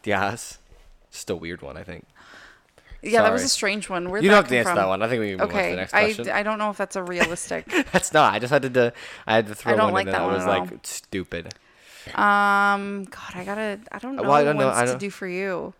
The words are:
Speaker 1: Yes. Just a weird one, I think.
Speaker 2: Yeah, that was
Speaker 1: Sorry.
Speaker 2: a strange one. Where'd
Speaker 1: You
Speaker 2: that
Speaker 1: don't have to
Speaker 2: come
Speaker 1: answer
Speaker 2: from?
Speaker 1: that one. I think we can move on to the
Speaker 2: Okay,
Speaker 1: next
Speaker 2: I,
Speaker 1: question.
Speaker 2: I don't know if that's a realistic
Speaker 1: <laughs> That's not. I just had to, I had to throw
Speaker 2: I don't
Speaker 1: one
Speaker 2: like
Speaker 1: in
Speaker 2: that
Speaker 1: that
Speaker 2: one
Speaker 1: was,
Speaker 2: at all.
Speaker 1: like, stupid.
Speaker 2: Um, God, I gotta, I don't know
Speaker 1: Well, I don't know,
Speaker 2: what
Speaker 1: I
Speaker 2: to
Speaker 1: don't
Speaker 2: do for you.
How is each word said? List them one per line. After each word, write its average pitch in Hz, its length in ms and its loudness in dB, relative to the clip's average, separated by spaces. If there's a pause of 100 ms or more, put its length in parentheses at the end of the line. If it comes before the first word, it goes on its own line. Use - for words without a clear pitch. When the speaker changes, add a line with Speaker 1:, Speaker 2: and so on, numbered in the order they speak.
Speaker 1:
Yes. 101 540 -2 (540)
Just - 180 -14
a 92 60 -2
weird 85 260 -10
one, 69 140 -14
I 82 80 -14
think. 87 220 -16 (960)
Speaker 2:
Yeah, 220 200 2
that 220 100 4
was 247 100 0
Speaker 1:
Sorry. 277 40 -2
Speaker 2:
a - 40 0
strange 208 380 -2
one. 180 220 -4
Where'd 196 120 -2
Speaker 1:
You 190 80 6
Speaker 2:
that 208 40 10
Speaker 1:
don't 202 100 10
have - 40 -6
to - 60 0
Speaker 2:
come 123 40 4
Speaker 1:
answer 117 120 2
Speaker 2:
from? 175 80 2
Speaker 1:
that 95 100 2
one. 95 140 0
I 113 60 0
think 120 120 0
we 107 100 0
can 95 80 -6
move - 40 0
on 208 60 0
to 175 60 -6
the 202 60 0
Speaker 2:
Okay, 175 160 -2
Speaker 1:
next - 180 -6
Speaker 2:
I, 214 120 4
Speaker 1:
question. 214 240 -4
Speaker 2:
I 202 120 0
don't 214 160 -4
know 208 120 -2
if 196 60 -10
that's 196 200 -6
a 196 60 -4
realistic 175 640 -4
Speaker 1:
<laughs> 330 260 -2
That's - 200 0
not. 139 220 6
I 107 40 -2
just 120 140 -2
had 131 220 0
to, 120 180 4 (340)
I 110 100 2
had 113 120 4
to 107 60 -8
throw - 180 -2
Speaker 2:
I 110 40 4
don't - 100 4
Speaker 1:
one 101 80 0
Speaker 2:
like 95 120 0
Speaker 1:
in 95 60 -2
Speaker 2:
that 92 60 0
Speaker 1:
that 90 60 0
Speaker 2:
one 90 100 0
Speaker 1:
was, - 100 -2
Speaker 2:
at - 40 0
all. 98 180 2
Speaker 1:
like, - 180 -16
stupid. 87 680 -10 (600)
Speaker 2:
Um, 202 880 2
God, - 300 -16
I 180 100 -12
gotta, 208 360 -6 (120)
I - 60 -12
don't 262 180 -10
know - 60 -4
Speaker 1:
Well, 202 100 2
I 147 120 6
don't 151 120 2
know, 135 100 2
Speaker 2:
what 131 100 2
Speaker 1:
I 120 80 2
Speaker 2:
to 123 80 2
Speaker 1:
don't 127 80 -4
Speaker 2:
do 202 100 -6
for - 180 -12
you. 180 520 -6